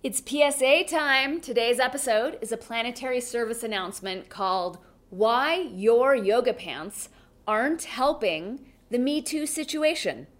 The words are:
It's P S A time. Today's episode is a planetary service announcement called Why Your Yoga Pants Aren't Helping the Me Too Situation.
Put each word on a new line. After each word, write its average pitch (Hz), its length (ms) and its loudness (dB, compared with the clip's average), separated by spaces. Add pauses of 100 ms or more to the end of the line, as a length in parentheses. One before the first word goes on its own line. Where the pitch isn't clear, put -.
It's 220 200 -4
P 294 200 0
S 285 200 4
A 294 220 6
time. 285 580 2
Today's 233 360 2
episode 254 640 0
is 226 120 -6
a 226 40 -2
planetary 240 640 -4
service 233 420 -4
announcement 190 680 -6
called 185 480 -2 (320)
Why 233 460 2
Your 240 600 4
Yoga 214 380 2
Pants 156 560 -10 (360)
Aren't 269 380 0
Helping 233 760 -2 (280)
the 247 100 -2
Me 285 220 0
Too 302 240 -4
Situation. 302 840 -2 (140)